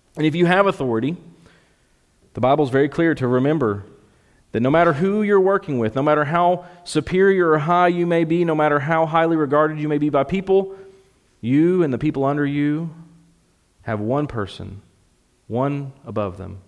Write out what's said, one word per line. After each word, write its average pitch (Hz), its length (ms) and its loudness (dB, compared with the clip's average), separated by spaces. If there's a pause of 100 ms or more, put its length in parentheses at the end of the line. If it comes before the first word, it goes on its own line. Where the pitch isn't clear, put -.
(160)
And 151 80 -2
if 156 120 0
you 175 100 2
have 190 220 4
authority, 131 500 -2 (1160)
the - 40 -8
Bible's 135 300 2
very 135 180 2
clear 165 280 0
to 131 120 -2
remember 127 560 0 (680)
that 117 80 -4
no 123 100 2
matter 165 240 4
who 196 300 -2
you're 202 180 4
working 185 380 0
with, 110 160 -2
no 135 80 0
matter 151 220 2
how 175 380 0 (200)
superior 180 680 2
or 156 80 4
high 175 300 2
you 175 180 0
may 170 180 0
be, 165 220 0
no 165 80 0
matter 151 260 2
how 160 280 0
highly 165 280 0
regarded 151 440 0
you 151 100 -4
may 151 80 0
be 147 120 -2
by 139 140 2
people, 190 520 0 (680)
you 160 400 2
and 151 100 0
the 120 60 -2
people 139 260 -2
under 143 220 0
you 147 460 -2 (880)
have 110 180 -6
one 131 280 -2
person, 98 540 -10 (640)
one 139 440 -4 (140)
above 104 320 -6
them, 92 300 -14